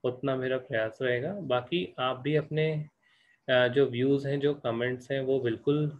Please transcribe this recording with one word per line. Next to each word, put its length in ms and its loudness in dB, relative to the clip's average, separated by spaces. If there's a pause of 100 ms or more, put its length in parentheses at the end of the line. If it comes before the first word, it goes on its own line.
उतना 320 -2
मेरा 220 -2
प्रयास 440 -4
रहेगा। 320 0
बाकी 640 -2
आप 180 -2
भी 180 0
अपने, 540 -2 (600)
अ, 180 6
जो 180 4
views 420 2
हैं, 120 0
जो 140 2
comments 580 -4
हैं, 80 0
वो 200 0
बिल्कुल 600 0